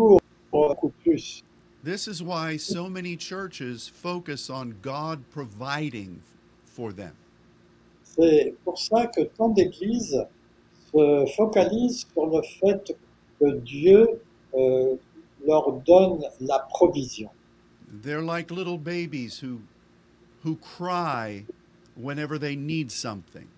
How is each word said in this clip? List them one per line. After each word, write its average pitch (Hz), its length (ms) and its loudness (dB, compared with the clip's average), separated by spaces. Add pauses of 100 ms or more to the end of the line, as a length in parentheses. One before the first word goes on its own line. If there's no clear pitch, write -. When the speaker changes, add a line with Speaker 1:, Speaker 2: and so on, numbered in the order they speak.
(560)
Speaker 1:
beaucoup 147 380 2 (100)
plus. - 400 -2 (400)
Speaker 2:
This 185 240 -8
is 180 160 -10
why 160 340 -6
so 175 320 -8
many 180 260 -8
churches 165 720 -12
focus 175 600 -10
on 127 320 -10
God 143 500 -8
providing 120 920 -8 (440)
for 113 260 -12
them. 92 220 -14 (920)
Speaker 1:
C'est 160 600 4
pour 175 140 -6
ça 233 300 0
que 175 140 -2 (160)
tant 226 120 2
d'églises 196 760 0 (680)
se 147 340 6 (100)
focalisent 214 800 2
sur 156 140 0
le 156 140 0 (180)
fait 202 360 0 (440)
que 143 200 4
Dieu, 170 640 6 (320)
euh, 131 420 2 (500)
leur 147 260 4 (140)
donne 175 380 6 (160)
la 135 200 -2 (100)
provision. 131 600 0 (720)
Speaker 2:
They're 147 200 -6
like 165 300 -6
little 175 260 -6
babies 151 640 -8
who, 127 220 -10 (840)
who 160 120 -4
cry 143 880 -6 (500)
whenever 143 420 -6
they 143 180 -6
need 143 360 -6
something. - 560 -12 (100)